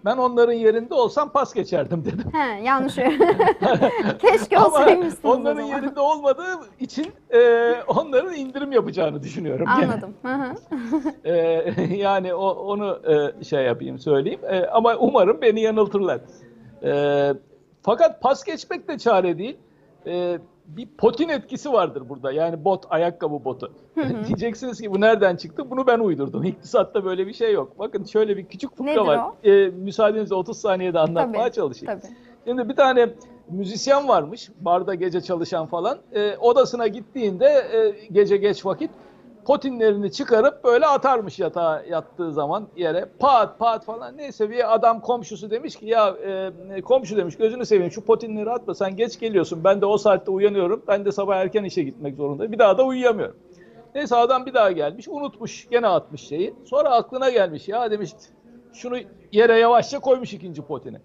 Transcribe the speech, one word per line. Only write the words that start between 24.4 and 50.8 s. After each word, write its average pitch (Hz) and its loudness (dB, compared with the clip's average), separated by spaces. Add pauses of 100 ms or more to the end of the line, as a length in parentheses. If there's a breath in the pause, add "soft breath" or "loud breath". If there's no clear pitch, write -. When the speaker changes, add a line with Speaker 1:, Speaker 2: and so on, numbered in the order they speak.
Speaker 1:
ki 208 -8
bu 196 0
nereden 208 4
çıktı? 240 -10
Bunu 254 0
ben 233 4
uydurdum. 143 -2
İktisatta 214 -2
böyle 185 -2
bir 220 -14
şey 226 0
yok. 139 -4
Bakın 202 -6
şöyle 214 0
bir 190 -12
küçük 254 -12
fıkra - -10
Speaker 2:
Nedir 285 0
Speaker 1:
var. 147 2 (240)
Speaker 2:
o? 214 6
Speaker 1:
E, 196 6
müsaadenizle 202 -2
otuz 214 -4
saniyede 185 -2
anlatmaya 202 0
Speaker 2:
Tabii, 240 -2
Speaker 1:
çalışayım. 180 -6
Speaker 2:
tabii. - -20 (360 loud breath)
Speaker 1:
Şimdi 247 -4
bir 269 -6
tane 254 4 (400 loud breath)
müzisyen 226 -2
varmış, 185 -2 (100)
barda 180 0
gece 175 -4
çalışan 165 -4
falan. 180 -4 (160)
E, 208 -2
odasına 240 2
gittiğinde, 214 -2
e, 220 2
gece 196 4
geç 196 -2
vakit 196 -4 (540 loud breath)
potinlerini 226 0
çıkarıp 269 0
böyle 240 4
atarmış 269 0
yatağa 165 -2
yattığı 165 -6
zaman 160 -4
yere. 170 -4 (100)
Pat 247 2
pat 220 -2
falan. 240 -14
Neyse 233 -6
bir 233 0
adam 226 2
komşusu 220 -6
demiş 254 -8
ki, 214 -20
"Ya, 214 2 (540)
e, 196 -10
komşu," 220 0
demiş, 175 -4
"gözünü 226 -2
seveyim 175 2
şu 220 -14
potinleri 214 -2
atma, 202 -6
sen 190 -4
geç 233 -4
geliyorsun. 180 -2
Ben 196 4
de 196 2
o 208 2
saatte 202 2
uyanıyorum. 196 0